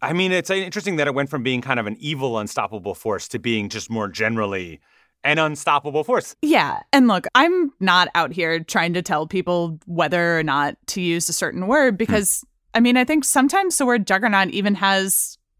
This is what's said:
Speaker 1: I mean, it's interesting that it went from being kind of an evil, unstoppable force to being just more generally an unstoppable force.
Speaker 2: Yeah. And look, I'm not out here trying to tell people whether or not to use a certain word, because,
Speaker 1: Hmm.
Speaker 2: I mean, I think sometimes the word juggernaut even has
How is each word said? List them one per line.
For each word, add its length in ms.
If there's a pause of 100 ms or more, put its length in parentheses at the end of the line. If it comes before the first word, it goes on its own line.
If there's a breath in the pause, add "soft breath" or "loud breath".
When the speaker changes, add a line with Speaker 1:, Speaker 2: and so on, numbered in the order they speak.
Speaker 1:
I 100
mean, 200
it's 180
interesting 460
that 100
it 80
went 160
from 120
being 200
kind 180
of 60
an 120
evil, 400
unstoppable 560
force 340
to 100
being 320
just 200
more 180
generally 720 (440)
an 140
unstoppable 680
force. 380
Speaker 2:
Yeah. 380 (120)
And 160
look, 260
I'm 460
not 340
out 180
here 280
trying 340
to 80
tell 240
people 600
whether 520
or 40
not 340 (120)
to 120
use 300
a 20
certain 360
word, 280
because, 480 (300)
Speaker 1:
Hmm. 20
Speaker 2:
I 40
mean, 180
I 60
think 200
sometimes 540
the 80
word 200
juggernaut 440
even 240
has 640 (220)